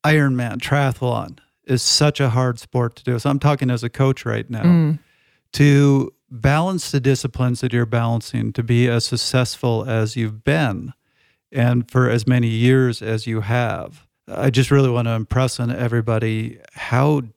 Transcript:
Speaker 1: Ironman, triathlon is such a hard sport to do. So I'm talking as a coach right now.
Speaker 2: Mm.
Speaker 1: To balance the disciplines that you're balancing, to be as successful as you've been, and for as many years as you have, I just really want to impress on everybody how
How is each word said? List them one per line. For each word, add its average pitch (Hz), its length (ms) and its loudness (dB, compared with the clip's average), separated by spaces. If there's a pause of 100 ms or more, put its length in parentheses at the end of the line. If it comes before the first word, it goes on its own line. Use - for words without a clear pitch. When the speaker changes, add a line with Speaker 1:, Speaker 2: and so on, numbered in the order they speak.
Speaker 1:
Ironman, 131 540 2
triathlon 127 800 -2 (280)
is 123 180 -2
such - 360 2
a 135 100 2
hard 123 300 0
sport 120 380 -4
to - 60 -20
do. 123 160 -2
So 139 100 -2
I'm 139 80 0
talking 139 320 0
as 120 140 -2
a 117 80 -6
coach 135 340 0
right 113 240 -4
now. 113 140 -6
Speaker 2:
Mm. 160 360 4 (540)
Speaker 1:
To 143 580 4 (200)
balance 151 580 0
the 143 100 -2
disciplines 123 640 -2
that 123 100 -4
you're 120 140 0
balancing, 117 680 -2
to 120 100 -4
be 120 240 2
as 117 180 0
successful 120 840 -2
as 110 280 -2
you've 107 280 -6
been, 139 500 -2 (580)
and 120 400 0
for 127 180 2
as 113 160 0
many 123 220 2
years 120 560 2
as 110 240 -4
you 110 140 -4
have, 113 680 -4 (200)
I - 220 0
just 127 220 2
really 139 180 4
want 120 180 0
to 117 40 0
impress 120 480 -2
on 120 100 -2
everybody 113 880 -2 (160)
how 139 480 0 (160)